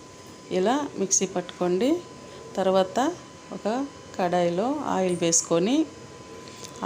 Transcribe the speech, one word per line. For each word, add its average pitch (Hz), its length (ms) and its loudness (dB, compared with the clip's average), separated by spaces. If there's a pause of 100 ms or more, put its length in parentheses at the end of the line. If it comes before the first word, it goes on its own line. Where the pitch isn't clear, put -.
(580)
ఇలా 202 160 4 (240)
మిక్సీ 196 360 2
పట్టుకోండి. 180 540 2 (680)
తర్వాత 190 420 4 (560)
ఒక 196 140 -4 (480)
కడాయిలో 175 500 4 (260)
ఆయిల్ 185 300 2
వేసుకొని, 170 520 4 (1120)